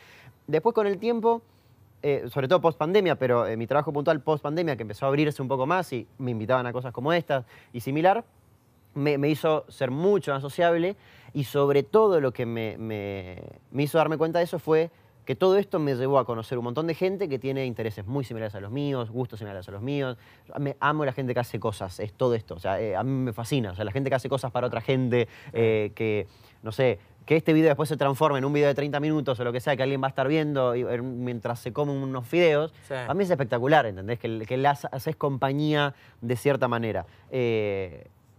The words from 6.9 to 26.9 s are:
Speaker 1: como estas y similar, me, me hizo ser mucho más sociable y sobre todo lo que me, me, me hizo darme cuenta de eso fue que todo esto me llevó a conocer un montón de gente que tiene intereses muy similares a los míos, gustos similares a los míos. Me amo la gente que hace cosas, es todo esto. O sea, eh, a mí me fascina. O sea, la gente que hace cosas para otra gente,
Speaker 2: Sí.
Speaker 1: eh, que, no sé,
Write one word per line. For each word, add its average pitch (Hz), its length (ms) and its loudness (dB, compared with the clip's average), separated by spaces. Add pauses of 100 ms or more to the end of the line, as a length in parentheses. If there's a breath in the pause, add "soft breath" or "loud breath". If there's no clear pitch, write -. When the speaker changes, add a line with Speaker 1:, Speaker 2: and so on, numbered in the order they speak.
Speaker 1:
como 135 220 0
estas 147 320 0 (260 loud breath)
y 120 80 -8
similar, 170 460 2 (680)
me, 143 220 0
me 143 120 2
hizo 156 400 0
ser 131 200 -4
mucho 165 440 0
más 135 80 -4
sociable 170 540 2 (380 loud breath)
y 143 120 -2
sobre 143 360 4
todo 196 400 4
lo 131 100 0
que 123 140 -6
me, 113 320 -4
me, 101 640 -6 (300)
me 135 120 -2
hizo 147 140 0
darme 156 220 2
cuenta 165 180 0
de 175 80 2
eso 165 140 -6
fue 160 320 2 (340 soft breath)
que 131 100 -4
todo 190 220 6
esto 196 220 0
me 143 160 0
llevó 131 240 2
a 120 60 2
conocer 120 340 -4
un 117 60 -6
montón 120 200 -2
de 165 80 -2
gente 190 340 -2
que 135 120 -4
tiene 135 260 -2
intereses 110 400 -6
muy 131 180 -4
similares 110 300 -8
a 101 60 -10
los 101 120 -10
míos, 135 380 -4
gustos 117 300 -6
similares 98 280 -10
a 95 40 -14
los 98 100 -10
míos. 135 340 -4 (440 soft breath)
Me 139 200 -2
amo 147 260 2
la 131 80 0
gente 127 200 -4
que 123 60 0
hace 120 200 -4
cosas, 101 420 -6
es 104 120 -8
todo 123 220 2
esto. 104 180 -8
O 87 60 -12
sea, 95 200 -2
eh, 107 160 -2
a 98 60 -2
mí 127 80 -2
me 131 240 -2
fascina. 117 380 -2
O 85 40 -10
sea, 107 80 -6
la 101 80 -4
gente 135 200 -2
que 135 40 4
hace 127 140 -4
cosas 131 220 -2
para 123 160 -2
otra 117 140 -4
gente, 123 460 2 (180 loud breath)
Speaker 2:
Sí. - 80 -16
Speaker 1:
eh, 110 420 2
que, 107 320 -2 (340 soft breath)
no 110 100 -6
sé, 120 280 2 (260 soft breath)